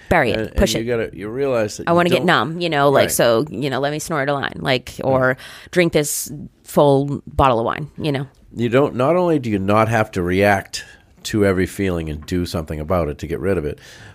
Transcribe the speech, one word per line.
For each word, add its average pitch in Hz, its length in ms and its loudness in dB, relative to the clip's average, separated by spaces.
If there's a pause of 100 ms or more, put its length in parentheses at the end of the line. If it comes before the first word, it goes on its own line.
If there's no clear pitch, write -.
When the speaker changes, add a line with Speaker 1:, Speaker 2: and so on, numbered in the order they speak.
Speaker 1:
Bury 127 220 0
it. - 80 -2
Speaker 2:
And, 107 80 -6
and - 80 -16
Speaker 1:
Push - 180 0
Speaker 2:
you 110 80 -4
Speaker 1:
it. 113 40 -6
Speaker 2:
gotta, 117 280 -2
you 101 160 -10
realize 120 480 -2
that - 100 -8
Speaker 1:
I 170 40 0
Speaker 2:
you 170 40 4
Speaker 1:
wanna 175 140 4
get 175 100 2
Speaker 2:
don't 165 80 -2
Speaker 1:
numb, 160 340 0
you 170 80 -2
know, 143 200 4
like, 135 180 6
Speaker 2:
Right. - 40 -6
Speaker 1:
so, 120 400 2
you 131 180 -4
know, 127 120 -2
let 143 100 -2
me 151 80 -6
snort 143 300 -4
a 143 40 -2
line, 139 280 -6
like, 127 320 -2 (100)
or 131 240 2
Speaker 2:
Right. 127 100 0 (340)
Speaker 1:
drink 170 220 4
this 147 380 -2 (320)
full 143 640 2
bottle 131 320 2
of 117 60 -2
wine, 147 320 -4
you 151 160 -4
know. 135 120 -4 (300)
Speaker 2:
You 117 140 -2
don't, 131 260 2
not 135 220 2
only 170 220 2
do 117 100 -4
you 101 100 0
not 107 300 2
have 110 220 0
to 92 120 -2
react 95 600 2 (380)
to 104 220 0
every 92 220 2
feeling 87 420 -2
and 76 160 -8
do 90 220 -2
something 78 320 -6
about 78 300 0
it 71 100 -8
to 76 80 -8
get 76 140 -4
rid 92 160 0
of 73 80 -2
it, - 120 -6 (380)